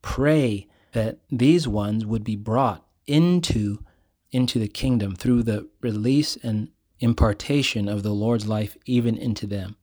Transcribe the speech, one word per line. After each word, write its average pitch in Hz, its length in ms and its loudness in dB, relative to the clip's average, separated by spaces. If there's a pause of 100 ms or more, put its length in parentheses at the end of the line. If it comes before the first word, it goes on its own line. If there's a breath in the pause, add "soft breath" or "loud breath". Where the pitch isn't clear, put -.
Pray 135 640 0 (240 soft breath)
that 110 260 -2 (140)
these 135 360 4
ones 107 380 0
would 107 180 -2
be 107 120 -4
brought 113 500 -2 (220)
into, 151 760 2 (480 soft breath)
into 127 280 0
the 107 80 0
kingdom 101 480 -2
through 120 260 2
the 110 260 -2 (140)
release 123 640 0
and 107 260 -2 (300)
impartation 113 920 0
of 104 140 -4
the 104 100 -2
Lord's 107 340 0
life 107 380 -2
even 120 320 0
into 110 300 -4
them. 98 340 -8